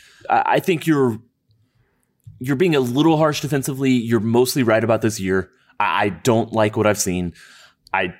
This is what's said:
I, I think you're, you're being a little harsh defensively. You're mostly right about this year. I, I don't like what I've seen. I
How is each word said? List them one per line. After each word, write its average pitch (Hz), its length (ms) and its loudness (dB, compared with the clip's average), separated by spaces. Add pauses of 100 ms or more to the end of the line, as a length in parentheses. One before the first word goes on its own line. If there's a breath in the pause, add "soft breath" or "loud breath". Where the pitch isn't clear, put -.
(280 soft breath)
I, - 180 2
I 139 140 0
think 160 260 -4
you're, 135 320 2 (1200)
you're 131 180 -4
being 165 180 2
a 139 60 2
little 143 360 2
harsh 151 240 0
defensively. 135 500 -2
You're 117 300 2
mostly 120 420 0
right 110 200 2
about 110 200 0
this 107 180 -2
year. 95 300 -2 (280 soft breath)
I, 101 280 0
I - 20 0
don't 110 440 0
like 107 240 0
what 107 100 2
I've 104 140 2
seen. 90 340 -4 (600 loud breath)
I 95 260 -4